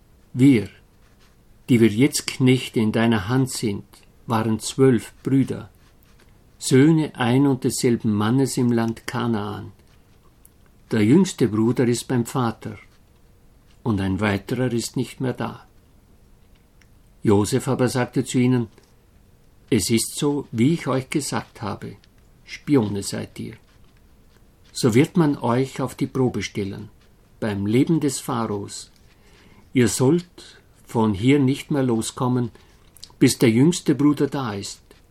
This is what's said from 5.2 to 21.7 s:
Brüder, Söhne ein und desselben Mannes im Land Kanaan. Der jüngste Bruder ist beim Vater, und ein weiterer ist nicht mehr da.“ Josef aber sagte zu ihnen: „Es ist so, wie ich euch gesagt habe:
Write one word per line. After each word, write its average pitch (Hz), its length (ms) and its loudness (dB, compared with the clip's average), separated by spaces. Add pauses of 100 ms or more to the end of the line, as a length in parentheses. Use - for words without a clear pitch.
Brüder, 127 480 -2 (880)
Söhne 151 560 4
ein 127 320 2
und 135 180 0
desselben 117 480 0
Mannes 120 460 0
im 120 140 2
Land 113 340 -2
Kanaan. 104 680 -6 (1160)
Der 110 120 0
jüngste 135 460 4
Bruder 113 380 0
ist 117 220 -2
beim 120 180 -2
Vater, 113 500 -6 (1080)
und 107 180 0
ein 95 180 -2
weiterer 107 520 -2
ist 113 240 -6
nicht - 240 -8
mehr 127 120 -4
da.“ 117 320 -10 (1600)
Josef 104 460 0
aber 123 200 0
sagte 123 360 -2
zu - 140 -4
ihnen: 123 300 2 (1040)
„Es 110 180 0
ist - 280 -2
so, 143 360 -4
wie 127 220 2
ich - 120 -8
euch 135 220 -4
gesagt - 540 -8
habe: - 340 -10 (480)